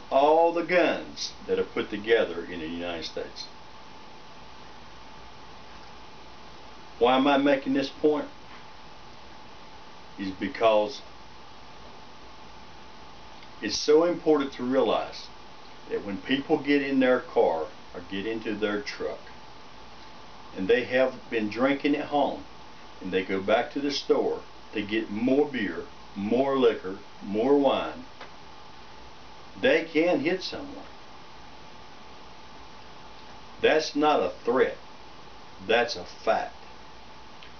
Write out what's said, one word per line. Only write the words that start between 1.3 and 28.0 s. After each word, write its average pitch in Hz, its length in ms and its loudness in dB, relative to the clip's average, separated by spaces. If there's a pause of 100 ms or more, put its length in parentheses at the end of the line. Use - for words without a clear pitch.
that 95 100 2
are 92 60 2
put 113 260 -2
together 104 540 2
in 90 160 -8
the 78 80 -6
United 85 380 -6
States. - 420 -8 (3500)
Why 127 160 8
am 131 100 6
I 143 120 6
making 135 360 4
this 139 160 2
point? 147 380 2 (1900)
Is 98 120 -4
because 104 720 4 (2500)
it's - 180 -2
so 151 240 8
important 156 500 4
to 127 100 -6
realize 123 640 2 (640)
that - 160 -2
when 101 120 -4
people 139 400 2
get 143 240 4
in 139 180 2
their 127 220 6
car 85 440 4 (280)
or 92 160 -10
get 98 160 -4
into 110 300 -2
their 104 260 0
truck - 380 -6 (1400)
and 95 100 0
they 120 160 6
have 127 300 4 (160)
been 110 200 2
drinking 139 460 4
at 147 120 -4
home - 360 2 (580)
and 95 100 -4
they 95 120 2
go 95 160 0
back 110 320 4
to 143 80 -2
the 143 120 0
store 120 500 2 (320)
to 107 80 -2
get 107 280 0
more 131 380 4
beer, 107 380 -4 (300)
more 123 420 2
liquor, 104 400 4 (260)
more 110 340 4
wine, 123 480 2 (1500)